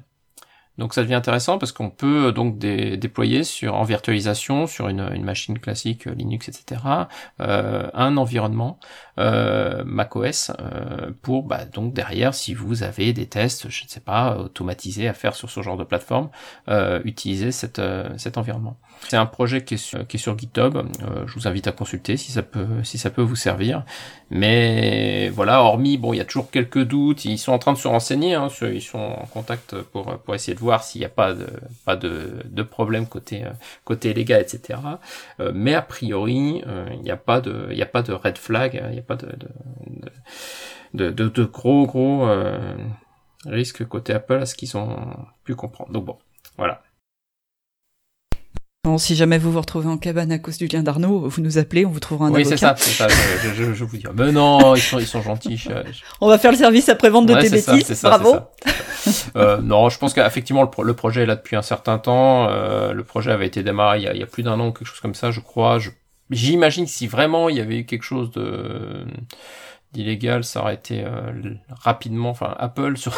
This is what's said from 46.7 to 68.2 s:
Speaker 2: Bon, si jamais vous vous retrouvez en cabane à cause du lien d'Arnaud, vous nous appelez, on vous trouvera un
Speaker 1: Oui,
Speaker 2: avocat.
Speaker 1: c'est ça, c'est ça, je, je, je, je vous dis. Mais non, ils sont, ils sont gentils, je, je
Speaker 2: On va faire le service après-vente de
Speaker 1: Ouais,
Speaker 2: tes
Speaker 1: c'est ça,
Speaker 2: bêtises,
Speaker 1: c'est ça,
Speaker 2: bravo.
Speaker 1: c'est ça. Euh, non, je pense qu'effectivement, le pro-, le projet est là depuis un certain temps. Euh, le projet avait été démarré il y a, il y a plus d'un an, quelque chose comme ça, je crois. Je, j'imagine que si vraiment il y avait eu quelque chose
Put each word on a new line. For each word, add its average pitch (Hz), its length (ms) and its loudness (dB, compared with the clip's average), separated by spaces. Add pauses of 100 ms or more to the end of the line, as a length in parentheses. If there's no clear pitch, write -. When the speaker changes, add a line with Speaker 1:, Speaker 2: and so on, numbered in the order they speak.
Speaker 2:
Bon, 160 140 2
si 160 200 0
jamais 165 200 6
vous 165 140 2
vous 165 80 0
retrouvez 160 300 -4
en 160 80 -2
cabane 165 340 -2
à 165 80 0
cause 165 180 -12
du 170 100 -4
lien 160 140 0
d'Arnaud, 160 460 2
vous 139 140 -4
nous 160 160 2
appelez, 170 280 4
on 190 40 0
vous 156 100 -4
trouvera 151 280 0
un 151 40 4
Speaker 1:
Oui, 147 120 6
Speaker 2:
avocat. 143 120 4
Speaker 1:
c'est - 20 0
ça, 143 200 6
c'est - 140 0
ça, 110 180 2
je, 107 400 4
je, 101 40 -4
je, 113 200 0
je 110 100 -4
vous 113 140 -8
dis. 104 160 -12
Mais 123 180 4
non, 143 440 10
ils 127 60 4
sont, 131 160 0
ils 117 80 0
sont 113 160 -4
gentils, 110 360 -4
je, - 120 -8
je - 340 -8 (180)
Speaker 2:
On 208 80 6
va 214 80 12
faire 240 140 8
le 254 60 6
service 233 300 8
après-vente 233 380 8
de 233 80 10
Speaker 1:
Ouais, 220 80 8
Speaker 2:
tes 220 80 8
Speaker 1:
c'est 208 100 6
ça, 208 140 4
Speaker 2:
bêtises, 277 140 6
Speaker 1:
c'est 113 80 -2
ça, 202 220 6
Speaker 2:
bravo. 220 200 8 (260)
Speaker 1:
c'est - 480 -2
ça. - 240 -2
Euh, 104 260 6
non, 110 280 6
je 120 100 -6
pense 143 140 0
qu'effectivement, 127 480 4
le 131 80 6
pro-, 107 140 -4
le 117 100 2
projet 120 300 0
est - 20 4
là 110 100 2
depuis 110 220 -4
un 104 40 0
certain - 360 -2
temps. 127 500 6
Euh, 104 460 0
le 104 100 -6
projet 110 260 -4
avait 98 180 2
été 98 140 -4
démarré 104 360 4
il 104 60 -2
y 98 40 -2
a, 101 60 -2
il 101 80 -6
y - 20 -6
a - 20 -8
plus - 180 -8
d'un 113 140 0
an, 117 140 0
quelque 117 160 -10
chose - 140 -18
comme 104 140 -6
ça, 120 160 -2
je 113 100 -6
crois. 117 380 2
Je, 104 100 -6 (400)
j'imagine 151 560 4
que 151 60 -8
si - 160 -6
vraiment 156 420 2
il 151 80 0
y - 20 0
avait 113 200 -2
eu 117 60 -8
quelque 117 180 -6
chose 123 280 -6